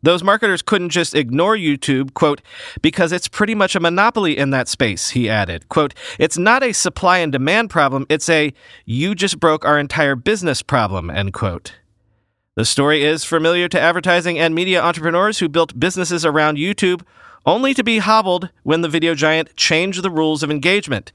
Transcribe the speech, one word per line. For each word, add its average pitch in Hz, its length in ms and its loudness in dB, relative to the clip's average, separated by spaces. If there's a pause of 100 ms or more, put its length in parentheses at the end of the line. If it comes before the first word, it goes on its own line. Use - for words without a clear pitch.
Those 170 200 4
marketers 202 380 2
couldn't 180 280 -2
just 170 260 -2
ignore 156 420 0
YouTube, 139 560 -2
quote, 147 260 0 (440)
"because 165 280 2
it's 180 160 -4
pretty 214 280 -2
much 202 200 0
a 196 40 0
monopoly 180 580 0
in 139 140 0
that 127 160 0
space," - 440 -2
he 120 160 0
added. 98 400 -2
Quote, 147 280 0 (240)
"It's 160 180 0
not 220 240 2
a 247 120 -2
supply 180 460 0
and 160 120 0
demand 175 400 0
problem, 139 360 0
it's 151 220 -2
a, 151 240 2 (320)
'you 147 300 -2
just 180 240 -2
broke 156 260 2
our 147 140 2
entire 143 360 0
business' 175 460 -2
problem," 95 480 -2
end 98 240 -4
quote. - 400 -6 (800)
The 113 100 -2
story 143 380 2
is 151 200 0
familiar 170 440 0
to 170 140 0
advertising 170 560 2
and 160 160 2
media 180 260 0
entrepreneurs 170 600 0
who 175 100 0
built 151 300 -2
businesses 175 440 -2
around 151 360 2
YouTube, 180 420 0 (420)
only 254 300 2
to 262 100 0
be 226 140 2
hobbled 190 520 2 (120)
when 160 200 0
the 170 80 -2
video 165 260 0
giant 156 420 0
changed 180 460 0
the 190 80 -2
rules 156 320 0
of 151 80 -2
engagement. 151 640 -2